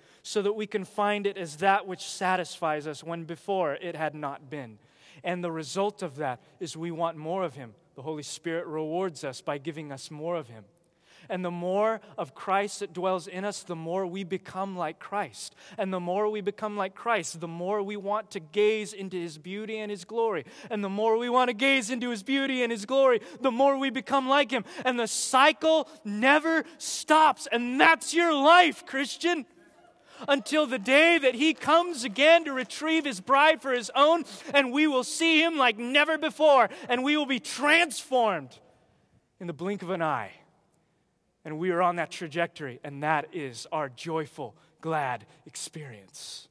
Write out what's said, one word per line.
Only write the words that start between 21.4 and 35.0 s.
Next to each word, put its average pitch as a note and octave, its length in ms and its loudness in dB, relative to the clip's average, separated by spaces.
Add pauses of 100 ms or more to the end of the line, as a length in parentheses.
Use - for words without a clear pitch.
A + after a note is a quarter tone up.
to B3 60 0
gaze B3+ 380 2
into B3 180 -4
his G#3+ 140 -6
beauty C4+ 380 0
and A#3 120 0
his G3+ 120 -6
glory, C4 360 4 (180)
the B3+ 120 2
more C4+ 260 4
we C4+ 120 0
become B3+ 380 -2
like C4+ 240 4
him. A#3+ 140 -2 (180)
And B3+ 160 0
the A3+ 80 -2
cycle A#3 800 4 (160)
never C4+ 640 2 (120)
stops. - 720 2
And A#3+ 300 0
that's D#4+ 340 6
your E4+ 200 4
life, D#4 520 6
Christian. C4+ 600 -2 (840)
Until C#4+ 400 2
the A#3+ 120 -4
day D4+ 400 6
that B3+ 160 2
he D4 180 2
comes D#4+ 500 2
again C#4+ 420 6
to C#4+ 80 -6
retrieve D4+ 520 -2
his G#3 160 -6
bride C#4+ 400 4
for C4+ 100 -4
his A#3+ 240 -2
own, D4+ 300 4 (280)
and C4+ 200 4
we D#4 140 4
will C4 160 0